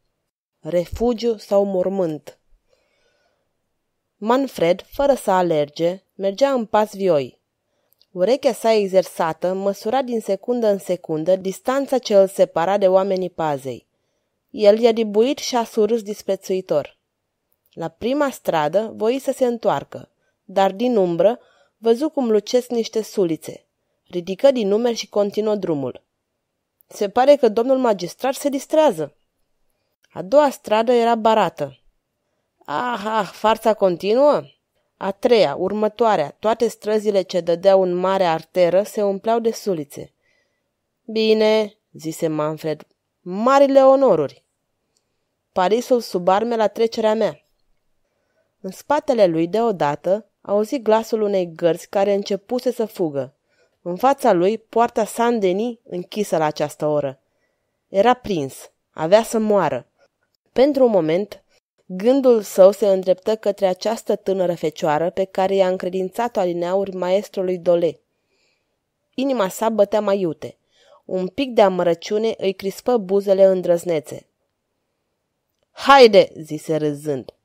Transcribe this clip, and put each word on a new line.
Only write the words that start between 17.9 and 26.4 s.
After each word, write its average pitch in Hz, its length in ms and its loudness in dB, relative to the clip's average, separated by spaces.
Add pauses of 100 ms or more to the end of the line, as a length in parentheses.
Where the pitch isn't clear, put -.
stradă 175 680 -2
voi 220 220 -2
să 269 140 -6
se 254 140 -2
întoarcă, 196 640 -4 (340)
dar 196 280 0
din 240 240 -2
umbră 185 440 2 (360)
văzu 233 320 0
cum 254 220 -4
lucesc 214 400 0
niște 226 320 -4
sulițe. - 640 -6 (420)
Ridică 185 420 -2
din 240 180 0
numeri 226 280 0
și 214 120 -10
continuă 208 460 -2
drumul. 160 480 -6 (840)